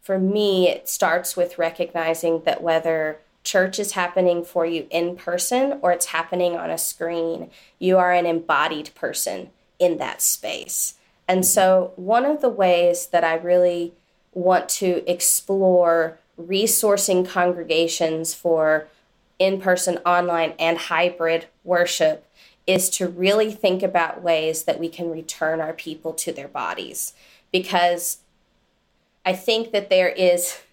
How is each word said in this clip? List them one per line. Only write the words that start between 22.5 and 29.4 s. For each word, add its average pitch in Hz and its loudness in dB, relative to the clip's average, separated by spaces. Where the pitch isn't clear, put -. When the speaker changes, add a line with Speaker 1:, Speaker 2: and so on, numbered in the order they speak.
Speaker 1:
is 185 2
to 180 -2
really 196 2
think 190 0
about 180 0
ways 160 0
that - -2
we 165 -4
can 170 -6
return 160 -4
our 156 -6
people 160 -12
to 160 -6
their 139 -12
bodies. 90 -8
Because 175 0
I 185 0
think 226 -2